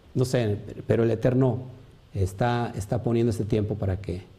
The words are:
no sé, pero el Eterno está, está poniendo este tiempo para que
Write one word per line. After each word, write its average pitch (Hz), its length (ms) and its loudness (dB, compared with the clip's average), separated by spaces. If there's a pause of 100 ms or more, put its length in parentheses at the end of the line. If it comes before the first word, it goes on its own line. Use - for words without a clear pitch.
(160)
no 127 100 4
sé, 113 320 0 (300)
pero 113 160 4
el 113 80 4
Eterno 127 480 2 (560)
está, 120 600 0
está 117 280 -4
poniendo 117 260 2
este 107 160 -2
tiempo 107 300 0
para 95 220 -2
que 90 260 -8 (160)